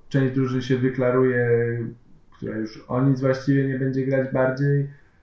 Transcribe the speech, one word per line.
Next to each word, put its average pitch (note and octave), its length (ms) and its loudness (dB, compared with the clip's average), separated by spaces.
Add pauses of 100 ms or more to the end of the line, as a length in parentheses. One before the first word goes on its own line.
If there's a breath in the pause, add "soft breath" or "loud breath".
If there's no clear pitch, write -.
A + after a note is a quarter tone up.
część C3 260 0
drużyn B2+ 260 0
się B2+ 160 0
wyklaruje, B2+ 720 2 (880)
która G#2+ 200 -8
już - 300 -8
o B2 140 -2
nic C3+ 200 2
właściwie C3+ 460 2
nie C3 120 -4
będzie C3 260 -2
grać C3 280 0
bardziej C#3 540 0 (360 loud breath)